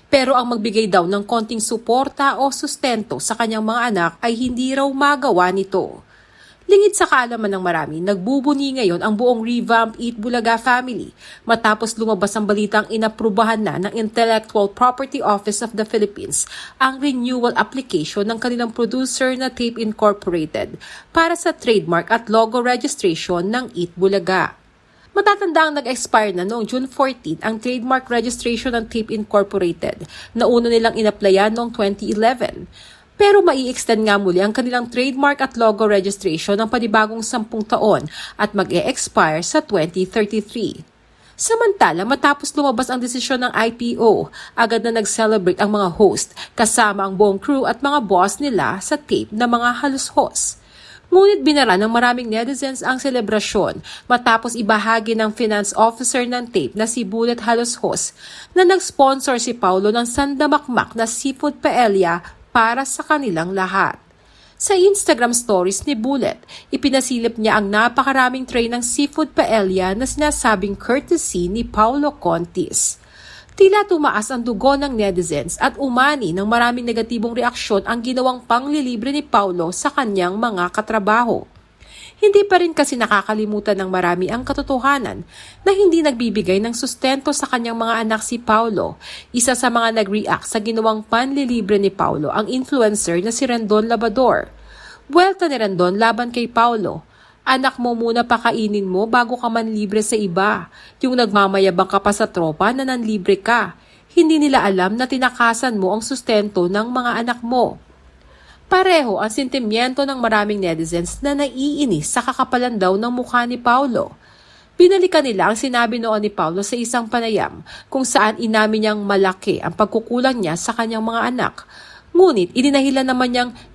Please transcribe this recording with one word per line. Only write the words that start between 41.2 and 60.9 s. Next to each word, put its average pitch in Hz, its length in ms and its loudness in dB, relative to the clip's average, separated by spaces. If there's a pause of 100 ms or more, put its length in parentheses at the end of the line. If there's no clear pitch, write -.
Samantala, 392 640 2
matapos 285 560 0
lumabas 262 320 0
ang 254 80 -4
desisyon 247 480 -4
ng - 80 -4
I 226 160 2
P 233 320 -6
O, 185 320 4 (240)
agad 226 240 2
na 226 160 0
nag-celebrate 214 640 0
ang 208 80 0
mga 196 240 0
host - 400 2 (240)
kasama 208 480 2
ang 196 80 -6
buong 196 240 4
crew 269 240 0
at 240 160 -2
mga 285 240 0
boss 196 400 2
nila 190 400 -2
sa 294 160 -4
tape 220 320 -4
na 220 160 -2
mga 240 320 0
halushos. - 800 -2 (560)
Ngunit 381 320 6
binara 262 320 4
ng 220 160 0
maraming 247 320 2
netizens 247 560 -6
ang 254 160 -2
selebrasyon 214 800 -2 (320)
matapos 240 480 2
ibahagi 220 560 0
ng 220 160 0
finance 214 480 -2
officer 240 480 0
ng 240 240 -6
tape 170 240 -2
na 220 160 -2
si 233 160 -4
Bullet 233 400 -2
Halushos 233 640 -2 (480)
na 370 80 6
nag-sponsor 269 720 2
si 240 160 -4
Paolo 196 400 2
ng 240 80 0
sandamakmak 277 960 -2